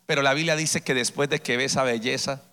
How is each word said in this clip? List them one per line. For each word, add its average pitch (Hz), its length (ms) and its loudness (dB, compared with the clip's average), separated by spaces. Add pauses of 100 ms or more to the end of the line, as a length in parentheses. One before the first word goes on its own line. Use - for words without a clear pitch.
pero 143 160 0
la 139 120 4
Biblia 160 220 0
dice 160 260 -2
que 147 120 -2
después 131 360 0
de 147 120 -2
que 123 140 -2
ve 127 100 0
esa 135 180 0
belleza, 127 680 -2